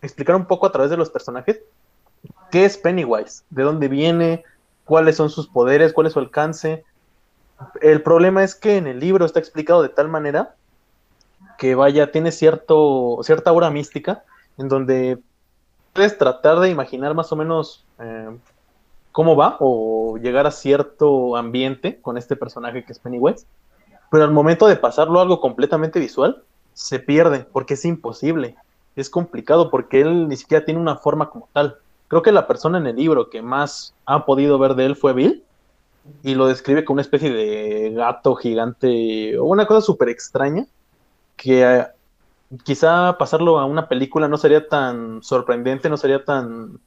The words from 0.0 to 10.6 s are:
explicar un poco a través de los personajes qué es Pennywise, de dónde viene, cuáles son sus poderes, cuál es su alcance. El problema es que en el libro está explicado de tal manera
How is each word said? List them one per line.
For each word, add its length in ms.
explicar 360
un 80
poco 220
a 60
través 180
de 60
los 140
personajes 480
qué 120
es 120
Pennywise, 720
de 140
dónde 240
viene, 560
cuáles 320
son 140
sus 180
poderes, 440
cuál 140
es 60
su 80
alcance. 640
El 220
problema 420
es 100
que 220
en 100
el 140
libro 240
está 160
explicado 420
de 60
tal 200
manera 460